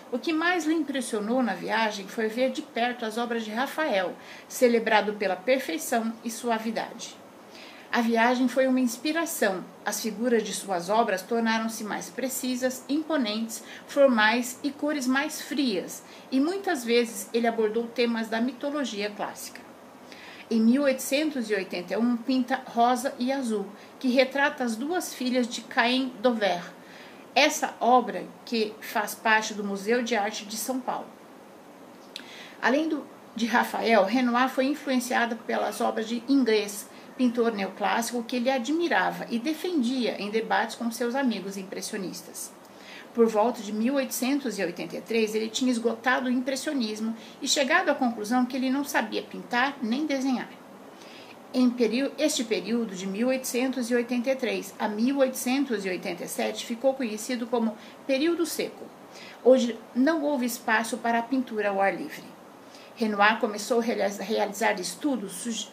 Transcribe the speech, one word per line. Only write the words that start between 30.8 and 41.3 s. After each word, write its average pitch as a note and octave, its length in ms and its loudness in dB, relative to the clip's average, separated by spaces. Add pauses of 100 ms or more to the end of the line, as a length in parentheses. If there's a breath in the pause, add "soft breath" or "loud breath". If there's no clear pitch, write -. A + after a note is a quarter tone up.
Paulo. F3 260 -6 (1500 loud breath)
Além D4 280 2
do, D4+ 180 -4 (300)
de A3+ 100 0
Rafael, A3 580 4
Renoir B3 440 2
foi C4 160 0
influenciado A#3+ 720 0
pelas G#3+ 440 -4
obras A3 280 0
de A#3 200 -4
Ingres, A3 600 2 (280 loud breath)
pintor A#3 360 4
neoclássico G#3 720 0
que A#3 140 -4
ele B3 140 2
admirava A#3 800 2
e A#3+ 100 -2
defendia C4 840 0
em G3+ 80 -4
debates G#3+ 460 0
com A#3+ 140 -4
seus A#3+ 240 -2
amigos G3 420 -2